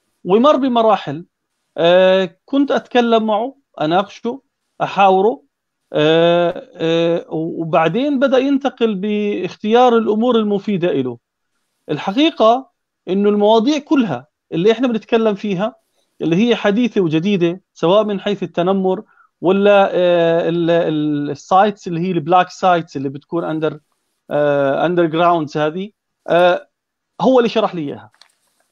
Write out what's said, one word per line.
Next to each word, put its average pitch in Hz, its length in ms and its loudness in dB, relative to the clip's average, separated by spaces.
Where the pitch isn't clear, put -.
ومر 233 320 4
بمراحل، 226 680 0
آه، 185 680 4
كنت 277 260 0
أتكلم 226 540 0
معه، 220 300 -4
أناقشه، 196 600 -4
أحاوره، 196 600 2
آه، 170 800 2
آه، 165 560 -2
وبعدين 165 880 -2
بدأ 262 180 2
ينتقل 254 580 -2
باختيار 208 1000 0
الأمور 226 380 0
المفيدة 202 560 -2
إله. 127 260 -4
الحقيقة 240 800 0
إنه 202 220 0
المواضيع 214 480 2
كلها 233 500 -2
اللي 170 200 2
إحنا 233 160 -2
بنتكلم 220 480 -2
فيها، 202 400 -6
اللي 160 140 -2
هي 226 200 2
حديثة 214 460 -2
وجديدة، 170 600 -2
سواء 190 300 2
من 208 160 -4
حيث 202 240 -6
التنمر 185 600 -2
ولا، 196 520 4
آه، 170 560 0
ال-، 170 200 -2
ال-، 151 640 -2
السايتس 202 560 0
اللي 170 120 -6
هي 185 120 -4
البلاك 175 380 0
sites 175 480 -2
اللي 139 120 -6
بتكون 156 520 -8
under، 151 160 -4
آه، 143 560 0
undergrounds 170 720 0
هذه، 160 340 -4
آه، 175 400 2
هو 247 180 4
اللي 233 100 0
شرح 208 260 -2
لي 170 60 -8
إياها. 117 300 -12